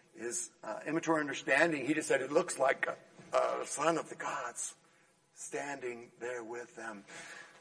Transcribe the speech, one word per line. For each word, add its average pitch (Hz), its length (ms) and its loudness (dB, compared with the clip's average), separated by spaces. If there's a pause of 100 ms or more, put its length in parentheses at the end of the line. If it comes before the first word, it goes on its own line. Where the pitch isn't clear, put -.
(160)
his, 113 360 -6 (120)
uh, 107 220 -6
immature 156 340 2
understanding, 147 680 2
he 151 80 4
just 151 140 -2
said, 139 120 6
"It 135 100 -4
looks 180 280 2
like 131 280 4
a, - 500 -4
a 127 280 2
son 156 320 2
of 131 120 -4
the - 60 -8
gods - 600 -6 (580)
standing 127 880 -8
there 120 240 -4
with 120 320 -10
them." 110 280 -10 (580)